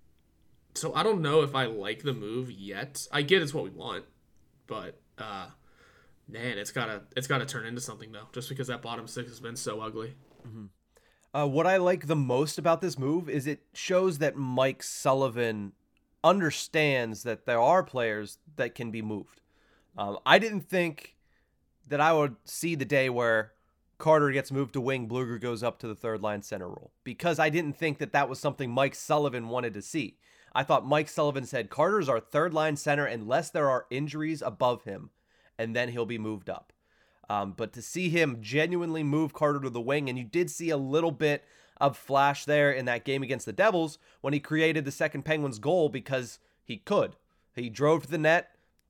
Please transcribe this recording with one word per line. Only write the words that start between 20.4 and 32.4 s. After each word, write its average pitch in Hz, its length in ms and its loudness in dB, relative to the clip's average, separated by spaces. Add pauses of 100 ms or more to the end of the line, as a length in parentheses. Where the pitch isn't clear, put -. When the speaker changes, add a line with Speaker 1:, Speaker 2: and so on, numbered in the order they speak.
Speaker 2:
didn't 208 220 -4
think 170 540 -2 (720)
that 143 140 0
I 160 100 6
would 147 320 2
see - 320 -4
the 139 80 -2
day 131 260 2
where 117 440 2 (440)
Carter 151 340 6
gets 135 200 -2
moved 135 220 -2
to 127 80 -2
wing, 123 260 0
Bluger 120 320 -4
goes 117 240 -4
up 117 160 -2
to 120 80 -10
the 107 80 -6
third 110 260 -4
line 104 200 -2
center 92 260 -8
role, - 240 -14 (140)
because 160 340 -2
I 156 100 6
didn't 151 280 -2
think 151 220 -2
that 143 120 -6
that 143 160 4
was 131 120 -8
something 135 300 -4
Mike 131 260 2
Sullivan 139 520 0
wanted 120 280 -4
to 101 60 -10
see. 123 360 -6 (360)
I 135 100 2
thought 135 220 4
Mike 151 220 2
Sullivan 139 380 0
said, 113 240 -4
"Carter's 175 400 2
our 117 100 2
third 156 340 0